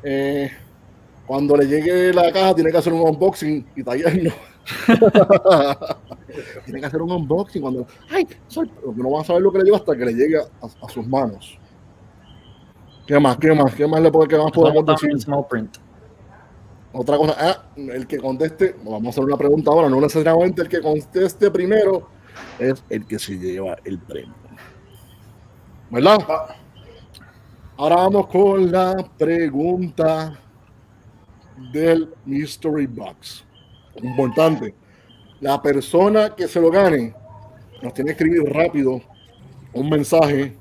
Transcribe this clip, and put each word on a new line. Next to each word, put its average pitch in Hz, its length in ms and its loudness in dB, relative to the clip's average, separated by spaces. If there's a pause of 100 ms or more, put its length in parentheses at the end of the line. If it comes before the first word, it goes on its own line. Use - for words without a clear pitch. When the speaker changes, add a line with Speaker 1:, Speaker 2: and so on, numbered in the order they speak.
Speaker 1:
Eh, 139 480 -4 (720)
cuando 143 320 0
le 143 100 4
llegue 175 460 2
la 175 180 4
caja, 190 240 2
tiene 160 160 2
que 170 60 2
hacer 165 160 0
un 165 80 0
unboxing 160 640 -2 (100)
y 135 80 -12
tallarlo. 165 480 -2 (560)
<laughs> - 1800 2
Tiene 135 140 -12
que 139 80 -12
hacer 156 140 -6
un 170 100 -4
unboxing 170 500 -4
cuando, 127 240 -6 (240)
"Ay, 349 180 0 (200)
soy", - 220 -6 (260)
no 127 160 -4
van 151 100 -2
a - 40 -6
saber 175 180 2
lo 196 80 4
que 190 80 0
le 190 60 4
llegó 208 120 6
hasta 156 180 -2
que 123 100 -4
le 117 80 -2
llegue 151 240 2
a, 151 40 0 (440)
a - 40 -18
sus 117 180 -12
manos. 127 500 -6 (1500)
¿Qué 143 140 2
más? 131 180 2
¿Qué 160 160 2
más? 143 220 2
¿Qué 147 120 0
más 160 140 0
le 160 100 6
puede, 156 160 4
qué 160 80 0
más 151 100 2
Speaker 2:
Vamos 156 100 -2
Speaker 1:
podemos 156 280 4
Speaker 2:
a - 40 -2
dar 156 80 4
Speaker 1:
decir? 151 180 -2
Speaker 2:
un 131 80 -4
small 139 260 -4
print. 110 300 -8 (1160)
Speaker 1:
Otra 131 240 -2
cosa, 156 220 0
ah, 170 240 -2 (120)
el 131 320 -12
que 147 100 -8
conteste, 156 680 -2
vamos 107 220 -8
a 120 40 -6
hacer 131 140 -2
una 139 140 0
pregunta 143 320 2
ahora, 156 200 4
no 131 120 2
necesariamente 165 640 2
el 165 60 -8
que 170 120 -4
conteste 175 680 -2
primero 190 580 0 (480)
es 131 320 -4
el 107 160 -8
que 107 140 -10
se 98 180 -12
lleva 92 380 -8 (100)
el 92 140 -10
premio. 67 340 -16 (1600)
¿Verdad? 139 280 4 (100)
Speaker 3:
Ah. - 280 -6 (1200)
Speaker 1:
Ahora 156 200 2
vamos 190 300 2
con 190 440 2
la 185 240 0 (220)
pregunta 160 1200 -2 (1300)
del 160 420 0 (120)
Mystery 147 640 -6
Box. 107 560 -16 (580)
Importante. 127 720 -2 (680)
La 135 200 -2
persona 190 760 0
que 175 120 -6
se 175 120 -4
lo 165 120 4
gane 160 420 2 (680)
nos 120 120 -12
tiene 143 220 -6
que - 80 -4
escribir 160 280 0
rápido 143 500 -2 (720)
un 135 160 -4
mensaje. 143 720 0